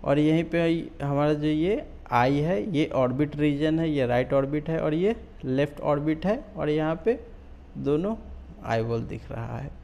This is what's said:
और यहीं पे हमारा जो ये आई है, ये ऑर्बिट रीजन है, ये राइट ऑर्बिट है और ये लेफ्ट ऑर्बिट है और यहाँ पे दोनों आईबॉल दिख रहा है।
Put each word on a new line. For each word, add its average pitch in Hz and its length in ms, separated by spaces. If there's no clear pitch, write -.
और 143 160
यहीं 156 260
पे 170 160
हमारा 143 300
जो 151 140
ये 170 360
आई 131 260
है, 170 240
ये 151 160
ऑर्बिट 131 480
रीजन 151 440
है, 165 100
ये 143 180
राइट 127 260
ऑर्बिट 143 360
है 160 100
और 156 140
ये 196 220
लेफ्ट 139 360
ऑर्बिट 151 440
है 220 140
और 151 120
यहाँ 156 360
पे 233 140
दोनों 151 360
आईबॉल 117 380
दिख - 280
रहा 117 260
है। 139 140